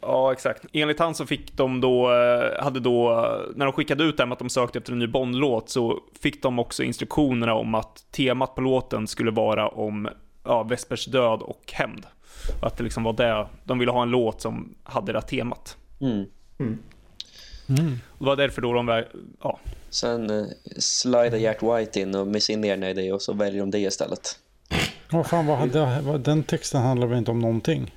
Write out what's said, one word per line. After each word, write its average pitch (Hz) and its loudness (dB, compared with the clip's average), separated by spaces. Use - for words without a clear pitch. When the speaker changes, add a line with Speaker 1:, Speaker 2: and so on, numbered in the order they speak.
Speaker 1:
ja, 131 2
exakt. - -4
Enligt 151 0
han 165 0
så 147 -6
fick - -6
de 131 2
då, 123 4
eh, 123 4
hade 131 -2
då, 120 4
eh, 117 2
när 139 0
de 135 2
skickade 147 0
ut 151 0
dem 123 2
att 127 -6
de 123 -6
sökte 123 0
efter 117 -10
en 123 -2
ny 117 2
Bond-låt, 123 0
så 123 0
fick - -2
de 127 0
också 120 -4
instruktionerna 123 0
om 110 0
att - -6
temat 127 0
på - -2
låten 123 0
skulle 113 -2
vara 107 2
om, 107 -6
ja, 117 2
Vespers 117 -4
död 117 2
och - -14
hämnd. - -6
Och 139 0
att 113 -6
det 120 -4
liksom 113 -4
var 113 0
det, 110 2
de 127 -2
ville 123 2
ha 123 2
en 120 0
låt 120 2
som 117 -8
hade - -4
det 113 -2
här - -6
temat. - -6
Speaker 2:
Mm. 110 0
Speaker 3:
Mm. 110 -4
Speaker 4:
Mm. 139 2
Speaker 1:
Och - -20
det 120 -6
var 139 4
därför 139 0
då 120 2
de 120 2
var, 117 0
ja. - -4
Speaker 2:
Sen, 117 -2
eh, 104 0
slider 120 2
Jack 110 2
White 110 0
in 95 0
och 98 0
med 104 0
sin 110 0
egna 95 0
idé, 95 -2
och 98 -2
så - -4
väljer 101 0
de 98 -2
det 104 0
istället. - -4
Speaker 4:
Vad 160 2
fan, 170 2
vad 147 4
hade, 139 2
vad, 143 -2
den 147 2
texten - -2
handlar 123 2
väl 127 0
inte 117 0
om 117 0
någonting, 117 0